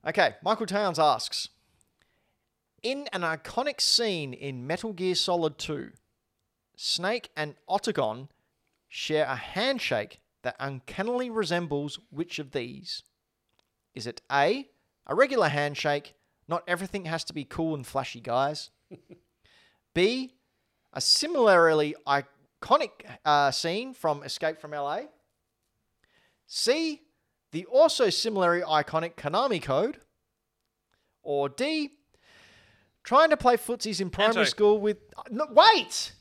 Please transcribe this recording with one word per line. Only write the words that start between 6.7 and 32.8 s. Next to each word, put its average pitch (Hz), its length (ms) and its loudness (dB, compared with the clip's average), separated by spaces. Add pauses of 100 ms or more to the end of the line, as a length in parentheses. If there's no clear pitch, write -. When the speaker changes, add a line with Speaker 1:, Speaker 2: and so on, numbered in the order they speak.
Speaker 1:
Snake 202 600 -4
and 151 200 -6 (120)
Otacon 139 600 -2 (600)
share 156 380 0
a 131 100 -4
handshake 190 840 -4 (220)
that 123 160 -6
uncannily 202 680 -6
resembles 170 720 -4 (100)
which 160 300 -8
of 139 140 -10
these? 127 500 -8 (920)
Is 104 120 -12
it - 160 -12 (100)
A, 185 380 2 (360)
a - 80 -4
regular 240 340 4
handshake, 147 680 -2 (320)
not 165 200 -4
everything 180 400 -4
has 160 180 -6
to - 100 -12
be 147 100 -8
cool 160 300 -4
and 135 120 -8
flashy, 123 340 -6
guys? 131 500 -2 (200)
<laughs> 170 60 -18 (1000)
B, 247 420 0 (560)
a - 80 -8
similarly 170 960 4 (120)
iconic, 165 840 0 (340)
uh, 143 260 4
scene 208 440 -4
from 147 280 -2
Escape 156 380 -6
from 151 120 -14
L 143 160 -6
A? 220 200 -6 (1400)
C, 302 560 -2 (500)
the 170 140 -8
also 262 440 4
similarly 180 520 0
iconic 160 540 0
Konami 190 460 -2
code? 156 360 0 (1200)
Or 143 260 -2
D, 285 420 -4 (1120)